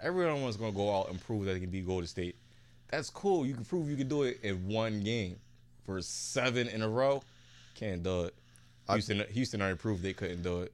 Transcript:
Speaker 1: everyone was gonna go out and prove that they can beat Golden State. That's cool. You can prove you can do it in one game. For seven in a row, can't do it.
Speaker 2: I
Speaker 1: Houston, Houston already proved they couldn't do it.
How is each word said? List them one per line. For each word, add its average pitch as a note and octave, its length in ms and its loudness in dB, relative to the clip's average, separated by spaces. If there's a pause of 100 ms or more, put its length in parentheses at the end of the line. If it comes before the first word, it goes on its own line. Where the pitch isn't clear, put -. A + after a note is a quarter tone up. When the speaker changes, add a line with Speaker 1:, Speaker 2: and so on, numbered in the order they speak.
Speaker 1:
everyone E3 420 0
was A#2 140 -2
gonna A2 140 -2
go G2+ 260 2
out F#2+ 140 2
and F#2 120 -6
prove G#2+ 220 -2
that F#2+ 80 0
they F#2 60 -2
can F#2 100 -4
beat F#2 160 -4
Golden F2+ 220 0
State. F2+ 280 -4 (540)
That's C#3 220 -2
cool. F#3 340 2
You C#3 80 -2
can A#2+ 120 -6
prove E3+ 240 0
you D3 60 0
can C3 140 0
do D3 140 2
it B2 180 0
in F#2+ 260 -2
one G#2+ 360 0
game. G#2 340 0 (480)
For F#2 160 -2
seven B2 680 0
in A2 140 -2
a A2 80 2
row, C3+ 340 4 (520)
can't F#2 280 -2
do F2+ 220 2
it. F2 100 -6 (520)
Speaker 2:
I G2 60 4
Speaker 1:
Houston, G#2 260 2 (120)
Houston A2+ 300 0
already F#2+ 160 2
proved G2+ 240 -2
they F#2+ 120 -2
couldn't F2 280 -4
do F2 200 0
it. F2+ 120 -6